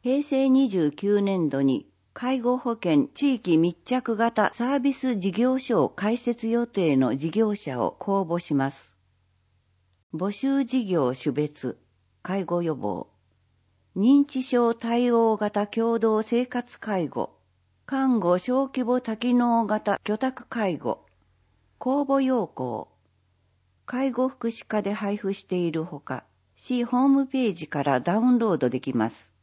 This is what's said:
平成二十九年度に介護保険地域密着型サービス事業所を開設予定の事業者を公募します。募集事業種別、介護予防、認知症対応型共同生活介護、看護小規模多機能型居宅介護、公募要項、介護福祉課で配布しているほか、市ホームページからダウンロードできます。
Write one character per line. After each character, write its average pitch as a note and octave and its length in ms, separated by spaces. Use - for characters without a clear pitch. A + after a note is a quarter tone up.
平 C4+ 220
成 C4+ 260
二 C4 180
十 F3 240
九 G3+ 300
年 F#3+ 260
度 C3+ 140
に C3+ 260
介 B3+ 280
護 B3 160
保 B3 160
険 E3 400
地 C#4 220
域 F3 220
密 E3+ 280
着 B3 320
型 A3+ 360
サ B3 200
ー C#4+ 60
ビ C4+ 140
ス B3+ 260
事 F#3 120
業 B3 280
所 G#3 260
を - 40
開 G#3+ 280
設 A#3+ 300
予 A#3 200
定 E3 300
の C3 180
事 C#3+ 140
業 G#3 260
者 B2+ 260
を - 180
公 G3 240
募 E3+ 160
し D#3+ 160
ま C3+ 160
す。 - 260
募 F3 180
集 C4+ 340
事 B3 200
業 D3+ 280
種 C3+ 180
別、 D3 460
介 F#3+ 220
護 F3 180
予 D#3+ 140
防、 G2+ 320
認 C4+ 300
知 C4 180
症 A#3+ 300
対 A#3 380
応 A3+ 260
型 G#3 300
共 A3+ 300
同 G#3+ 260
生 A#3 220
活 B3 340
介 F#3+ 280
護、 - 300
看 C4+ 340
護 F3+ 180
小 B3+ 280
規 C4 180
模 B3 160
多 A3+ 160
機 A#3+ 180
能 A#3+ 320
型 G#3+ 380
居 G#3 140
宅 C4 300
介 F#3+ 300
護、 C3+ 280
公 C4+ 240
募 C#4 180
要 B3+ 280
項、 B2 500
介 C4 220
護 B3+ 160
福 A#3+ 220
祉 - 180
課 G#3+ 140
で G3 100
配 G#3 240
布 G3 160
し - 140
て F#3 100
い F3 160
る D#3+ 140
ほ D#3 160
か、 - 240
市 B3 260
ホ B3 220
ー - 20
ム C#4 180
ペ C4 260
ー - 20
ジ E3 140
か C#3+ 160
ら C3+ 180
ダ F3+ 160
ウ B3 160
ン B3 40
ロ A3 180
ー - 20
ド C3 100
で B2 140
き C3 120
ま A#2 160
す。 - 340